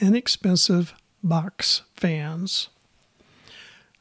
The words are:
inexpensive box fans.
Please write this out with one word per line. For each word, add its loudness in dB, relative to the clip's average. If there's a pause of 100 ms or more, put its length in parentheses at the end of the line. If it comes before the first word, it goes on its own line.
inexpensive 2 (280)
box -2 (120)
fans. -4 (1300)